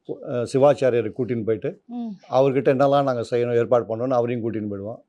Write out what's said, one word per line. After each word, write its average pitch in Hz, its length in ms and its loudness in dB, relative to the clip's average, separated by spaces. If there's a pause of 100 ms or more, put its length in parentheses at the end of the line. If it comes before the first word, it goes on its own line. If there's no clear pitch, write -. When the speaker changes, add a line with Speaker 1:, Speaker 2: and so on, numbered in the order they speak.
Speaker 1:
கு-, - 260 -10
ஆ, 123 80 -2 (120)
சிவாச்சாரியரை 127 680 4
கூட்டின்னு 117 260 -4
போயிட்டு 113 420 -4
Speaker 2:
ம். 233 220 -10 (220)
Speaker 1:
அவர்கிட்ட 135 440 2
என்னெல்லாம் 139 280 2
நாங்க 127 280 -2
செய்யணும், 120 260 0
ஏற்பாடு 113 400 0
பண்ணணும்னு 127 160 -4
அவரையும் 120 320 -2
கூட்டின்னு 107 280 -6
போயிடுவோம். 101 240 -10 (120)